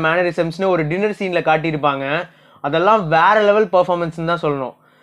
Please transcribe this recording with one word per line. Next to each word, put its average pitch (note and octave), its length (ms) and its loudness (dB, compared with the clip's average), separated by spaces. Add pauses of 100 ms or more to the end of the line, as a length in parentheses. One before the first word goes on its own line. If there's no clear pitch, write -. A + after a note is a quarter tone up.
மேனரிசம்ஸ்னு E3+ 720 0
ஒரு D#3+ 160 0
டின்னர் G3+ 280 -2
சீன்ல F3+ 300 -2
காட்டியிருப்பாங்க. D3+ 560 0 (640)
அதெல்லாம் F#3 340 2 (140)
வேற F3+ 200 4 (140)
லெவல் G#3+ 260 2
பெர்ஃபார்மன்ஸ்னு E3+ 560 0
தான் E3+ 140 -2
சொல்லணும். C#3 320 -4 (260)